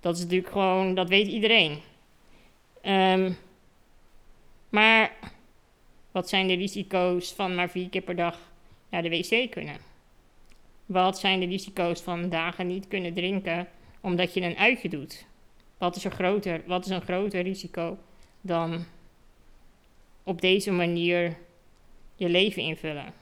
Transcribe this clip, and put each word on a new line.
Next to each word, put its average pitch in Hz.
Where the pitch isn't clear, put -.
Dat 170
is 175
natuurlijk 185
gewoon, 185
dat 185
weet 196
iedereen. 202
Ehm, 190
maar 220
wat 185
zijn 190
de 185
risico's 180
van 185
maar 180
vier 180
keer 185
per 180
dag 170
naar 175
de 170
wc 220
kunnen? -
Wat 185
zijn 190
de 185
risico's 180
van 175
dagen 170
niet 185
kunnen 175
drinken 180
omdat 180
je 185
een 175
uitje 226
doet? -
Wat 180
is 190
er 190
groter, 190
wat 180
is 190
een 185
groter 190
risico 180
dan 170
op 180
deze 190
manier 175
je 180
leven 185
invullen? 151